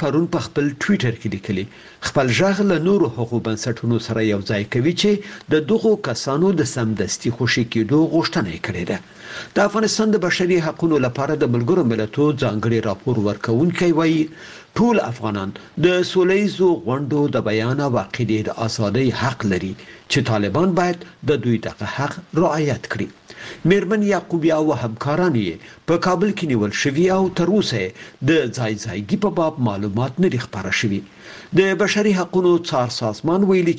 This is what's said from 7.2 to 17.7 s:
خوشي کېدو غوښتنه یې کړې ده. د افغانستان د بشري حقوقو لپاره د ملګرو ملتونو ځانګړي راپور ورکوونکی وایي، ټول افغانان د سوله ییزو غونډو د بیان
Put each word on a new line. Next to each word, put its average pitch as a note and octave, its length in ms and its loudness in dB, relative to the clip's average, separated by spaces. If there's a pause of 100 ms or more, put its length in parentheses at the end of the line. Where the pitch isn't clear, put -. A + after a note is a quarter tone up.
خوشي A#2+ 360 0
کېدو A2+ 260 2 (140)
غوښتنه D#3+ 420 0
یې - 120 -12
کړې F2+ 240 -6
ده. F#3+ 80 -4 (580)
د - 20 2 (100)
افغانستان A3 420 0
د G#3 140 2
بشري F3+ 420 2
حقوقو D#3+ 400 0
لپاره C#3 300 -2
د C#3 180 2
ملګرو B2+ 380 2
ملتونو B2+ 500 0
ځانګړي A2+ 360 0 (100)
راپور A2 400 -2
ورکوونکی E3 720 2
وایي، D#3+ 200 2 (560)
ټول A3+ 240 4
افغانان G#2 560 -6 (300)
د F3+ 240 4
سوله F#3 300 4
ییزو F#3 280 2 (160)
غونډو C#3 360 -2 (140)
د A2 140 0
بیان A2+ 380 0